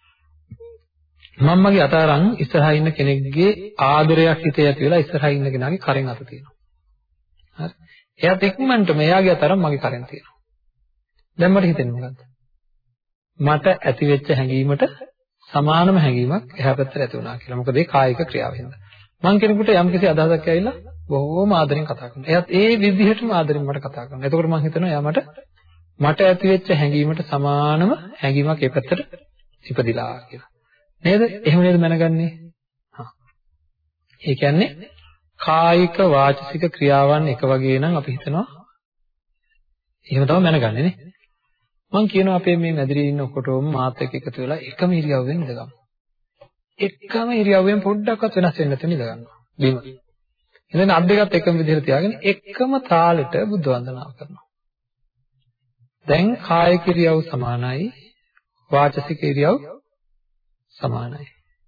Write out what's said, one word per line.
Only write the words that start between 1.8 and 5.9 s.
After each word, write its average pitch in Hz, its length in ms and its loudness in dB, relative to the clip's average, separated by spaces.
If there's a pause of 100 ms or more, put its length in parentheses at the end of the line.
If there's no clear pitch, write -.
අත 143 140 2
අරන් 156 300 4 (100)
ඉස්සරහා 151 360 2
ඉන්න 156 200 0
කෙනෙක්ගේ 139 580 0 (300)
ආදරයක් 156 600 4
හිතේ 151 260 2
ඇති 139 200 0
වෙලා 170 140 4
ඉස්සරහා 147 300 -2
ඉන්න 139 180 -2
කෙනාගේ 131 340 -4
කරෙන් 135 260 -2